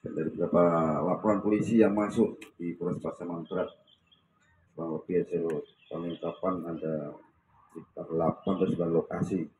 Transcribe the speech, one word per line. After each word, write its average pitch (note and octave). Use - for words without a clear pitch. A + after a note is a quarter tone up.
Dan D2+
dari D#2
beberapa E2+
laporan G2
polisi G#2+
yang G2+
masuk G#2
di F2
Polres F2
Pasaman E2+
Barat, F#2
kurang D#2
lebih F2
hasil E2
pengungkapan E2+
ada D#2+
sekitar -
delapan E2
atau F#2
sembilan E2+
lokasi. F2+